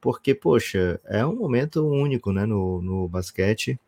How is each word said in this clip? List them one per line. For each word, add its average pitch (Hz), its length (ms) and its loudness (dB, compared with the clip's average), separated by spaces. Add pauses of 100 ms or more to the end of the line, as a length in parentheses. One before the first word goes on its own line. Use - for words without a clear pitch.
porque, 131 340 2
poxa, 98 720 2
é 104 200 0
um 175 100 -2
momento 156 500 0
único, 139 460 0
né, 98 140 0
no, 92 360 -2
no 92 260 -2
basquete 95 800 -2